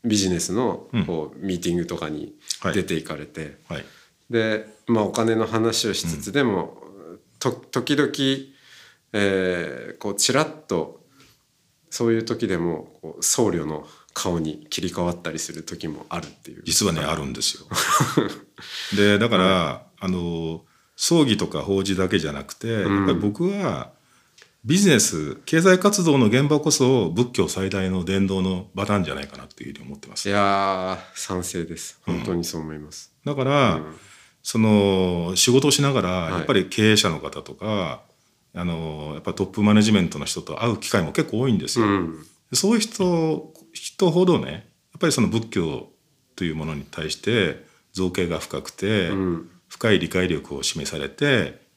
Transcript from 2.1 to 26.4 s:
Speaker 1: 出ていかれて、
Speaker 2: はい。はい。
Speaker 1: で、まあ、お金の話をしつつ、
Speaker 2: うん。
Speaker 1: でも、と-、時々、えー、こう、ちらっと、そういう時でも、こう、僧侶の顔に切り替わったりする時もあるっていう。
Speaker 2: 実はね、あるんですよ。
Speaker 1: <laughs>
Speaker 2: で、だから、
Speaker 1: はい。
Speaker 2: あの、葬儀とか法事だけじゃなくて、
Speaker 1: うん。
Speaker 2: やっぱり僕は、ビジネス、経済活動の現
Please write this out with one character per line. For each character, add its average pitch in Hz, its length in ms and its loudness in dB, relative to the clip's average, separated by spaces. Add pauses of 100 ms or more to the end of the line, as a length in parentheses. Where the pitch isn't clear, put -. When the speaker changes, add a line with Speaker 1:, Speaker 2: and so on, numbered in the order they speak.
Speaker 1:
出 98 100 0
て 85 120 -4
い 76 80 -4
か 78 120 -8
れ 76 100 -12
て、 76 320 -14 (100)
Speaker 2:
は 82 80 -8
い。 - 20 -8
は - 60 -10
い。 - 20 -14 (440)
Speaker 1:
で、 110 380 0 (200)
ま 113 140 4
あ、 - 20 4
お 95 80 0
金 113 240 2
の 110 100 2
話 113 420 0
を 95 60 -2
し - 140 -4
つ 80 100 -4
つ、 71 100 -10
Speaker 2:
う - 40 -8
ん。 - 20 -12
Speaker 1:
で 143 100 2
も、 98 380 -2 (580)
と-、 120 120 0
時 123 400 -6
々、 143 200 2 (1000)
え 92 800 -2
ー、 - 40 -18
こ 101 140 -6
う、 101 40 -6
ち - 180 0
ら 147 100 4
っ 156 40 -2 (200)
と、 - 380 -4 (840)
そ 117 180 -2
う 113 60 4
い 113 60 2
う 110 40 -4
時 113 240 -4
で 92 100 0
も、 82 440 -6
こ 80 180 -14
う、 - 40 -6
僧 - 240 2
侶 85 180 -2
の 76 220 -8 (260)
顔 87 260 -2
に 78 300 -6
切 - 120 -6
り 90 80 -4
替 87 120 -6
わ 87 120 0
っ 87 80 -10
た 82 100 -8
り 80 80 -8
す - 140 -8
る 80 100 -12
時 80 240 -10
も 76 220 -10
あ 85 100 -6
る 82 60 -12
っ - 40 -16
て - 220 -20
い - 80 -20
う。 - 60 -20
Speaker 2:
実 82 200 0
は 87 80 2
ね、 78 80 -2
あ 73 140 -2
る 71 100 -6
ん 64 80 -8
で - 80 -8
す - 160 -2
よ。 - 100 -20 (600)
Speaker 1:
<laughs> - 680 -10
Speaker 2:
で、 104 240 6
だ 113 100 2
か 107 80 4
ら、 90 60 6
Speaker 1:
は 87 380 2 (200)
い。 98 40 -8
Speaker 2:
あ - 20 -2
の、 85 560 -4 (320)
葬 165 300 4
儀 110 120 2
と 82 100 -2
か 76 140 -4
法 98 220 0
事 98 120 0
だ 92 140 0
け 98 80 2
じ 80 100 -2
ゃ 73 60 -6
な 69 100 -10
く - 100 -16
て、 - 140 -10
Speaker 1:
う 101 240 -2
ん。 101 60 2
Speaker 2:
や 98 60 2
っ - 40 2
ぱ 87 60 2
り 85 60 0
僕 104 280 -2
は、 165 440 -4 (760)
ビ 160 100 4
ジ 202 120 6
ネ 123 100 8
ス、 78 460 -2
経 165 160 4
済 185 180 8
活 202 240 2
動 147 140 6
の 123 80 6
現 131 240 4